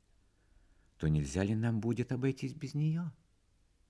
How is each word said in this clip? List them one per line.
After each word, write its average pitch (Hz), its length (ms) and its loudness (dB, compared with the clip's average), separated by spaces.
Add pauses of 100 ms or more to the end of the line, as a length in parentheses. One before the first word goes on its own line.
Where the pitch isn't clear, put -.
(960)
то 78 120 0
нельзя 76 340 2
ли 107 140 2
нам 113 240 0
будет 117 320 0
обойтись 131 420 -2
без 135 200 -10
неё? 156 360 0 (800)